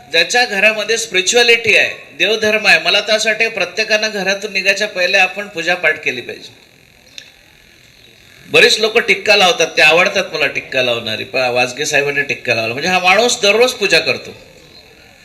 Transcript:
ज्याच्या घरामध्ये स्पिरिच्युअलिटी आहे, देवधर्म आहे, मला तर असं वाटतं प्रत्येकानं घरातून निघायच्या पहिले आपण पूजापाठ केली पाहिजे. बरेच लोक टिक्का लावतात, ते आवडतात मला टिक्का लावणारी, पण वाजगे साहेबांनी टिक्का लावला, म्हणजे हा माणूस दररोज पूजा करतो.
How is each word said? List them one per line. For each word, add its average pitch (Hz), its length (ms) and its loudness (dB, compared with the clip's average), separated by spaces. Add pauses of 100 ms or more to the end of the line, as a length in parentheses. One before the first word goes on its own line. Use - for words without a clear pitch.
(100)
ज्याच्या 175 340 2
घरामध्ये 214 540 0
स्पिरिच्युअलिटी 226 760 2
आहे, 127 420 -2
देवधर्म 214 480 0
आहे, 175 120 6
मला 180 220 0
तर 208 120 -2
असं 214 180 0
वाटतं 220 180 0
प्रत्येकानं 214 640 -2
घरातून 196 400 -4
निघायच्या 196 360 0
पहिले 185 300 0
आपण 196 300 -2
पूजापाठ 165 560 -2
केली 127 160 -4
पाहिजे. - 500 -16 (1800)
बरेच 214 300 4
लोक 220 200 0
टिक्का 202 380 2
लावतात, 170 300 2 (100)
ते 170 60 4
आवडतात 185 500 4
मला 151 140 -2
टिक्का 131 360 -4
लावणारी, 110 420 -4
पण 131 160 -4
वाजगे 123 460 -2
साहेबांनी 143 360 0
टिक्का - 320 -4
लावला, 113 180 -2
म्हणजे 151 180 -4
हा 185 80 0
माणूस 202 420 2
दररोज 220 320 2
पूजा 180 260 0
करतो. - 380 -4 (880)